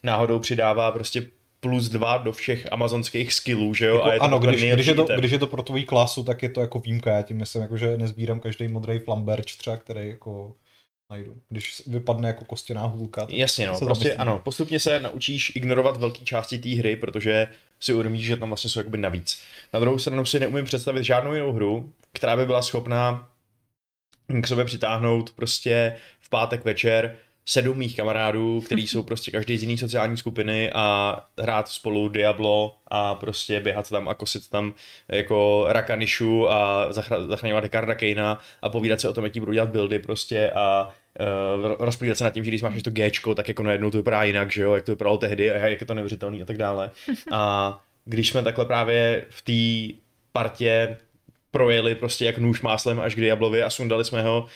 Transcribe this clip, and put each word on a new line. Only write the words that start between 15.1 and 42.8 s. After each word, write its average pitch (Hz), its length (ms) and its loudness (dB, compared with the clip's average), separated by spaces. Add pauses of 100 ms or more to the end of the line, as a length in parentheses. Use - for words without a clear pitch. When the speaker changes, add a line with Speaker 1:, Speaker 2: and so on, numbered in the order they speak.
Speaker 1:
ignorovat 127 400 2
velké 120 280 -4
části 120 340 -4
té 123 160 -8
hry, 110 220 2
protože 110 520 0 (320)
si 127 120 0
uvědomíš, 113 320 0
že 117 120 0
tam 113 140 -6
vlastně 107 200 -6
jsou 113 100 -2
jakoby 107 180 -6
navíc. 92 420 -4 (320)
Na 113 80 2
druhou 127 180 4
stranu 131 260 -2
si 143 160 0
neumím 131 240 0
představit 131 400 -2
žádnou 127 300 2
jinou 143 180 -2
hru, 110 400 -2 (200)
která 117 240 0
by 127 100 2
byla 127 160 2
schopná 120 640 -2 (1120)
k - 40 -2
sobě 123 180 0
přitáhnout 113 640 0
prostě 117 680 0 (240)
v - 100 -12
pátek 117 340 0
večer 113 520 2 (320)
sedm 131 300 2
mých 120 180 -4
kamarádů, 110 640 0
který 113 260 -2
jsou 113 160 -2
Speaker 2:
<laughs> 117 80 -8
Speaker 1:
prostě 113 200 -6
každý 110 280 -2
z 107 40 -2
jiný 117 160 -2
sociální 117 380 -2
skupiny 110 580 -2
a 101 420 2 (260)
hrát 110 260 0
spolu 104 400 -2
Diablo 104 680 2 (120)
a 101 260 -2
prostě 104 460 -4
běhat 101 300 -4
tam 101 180 -4
a 104 60 -2
kosit - 340 -8
tam 104 260 -2 (340)
jako 104 600 4
rakanišu 110 800 2
a 101 420 2
zachra-, 110 360 -2
zachraňovat 107 360 -2
Ricarda 110 300 -2
Kane'a 107 440 0 (240)
a 110 60 -2
povídat 110 320 0
se - 80 -2
o - 40 -2
tom, 113 120 -4
jaký 110 160 -6
budou 107 120 -2
dělat 110 160 2
buildy 107 300 0
prostě 107 520 -2
a, 98 400 2 (300)
eh, 107 40 -2 (440)
ro-, - 100 -2
rozpovídat 120 400 -2
se 123 60 -2
nad 113 60 2
tím, 110 140 -6
že 113 60 -2
když 110 120 0
máš 110 200 -4